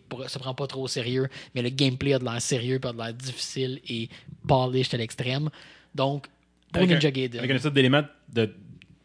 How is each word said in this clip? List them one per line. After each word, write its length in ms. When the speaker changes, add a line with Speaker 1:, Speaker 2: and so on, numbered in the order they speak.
Speaker 1:
pour, 220
se 80
prend 160
pas 120
trop 180
au 40
sérieux, 400
mais 60
le 80
gameplay 460
a 40
de 60
l'air 160
sérieux, 380
puis 100
a 60
de 40
l'air 140
difficile 720
et 220
polished 460
à 20
l'extrême. 540
Donc, 340
pour 60
Speaker 2:
Avec 160
Speaker 1:
Ninja 140
Speaker 2:
un, 20
Speaker 1:
Gaiden. 300
Speaker 2:
avec 100
une 80
sorte 160
d'élément 280
de 180